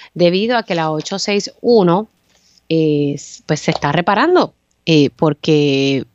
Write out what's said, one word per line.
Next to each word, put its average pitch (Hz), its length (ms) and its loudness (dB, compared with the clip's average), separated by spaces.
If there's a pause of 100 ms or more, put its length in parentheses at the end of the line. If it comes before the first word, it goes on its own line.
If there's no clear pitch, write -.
(140)
debido 190 440 0
a 220 60 -4
que 185 120 -6
la 160 160 -2
ocho 156 260 -6
seis 202 440 -4
uno, 208 460 2 (640)
eh, 151 460 0
s-, - 300 -18
pues 156 140 -4
se - 120 -4
está - 200 -2
reparando, 214 640 0 (320)
eh, 147 300 4
porque, 139 1000 0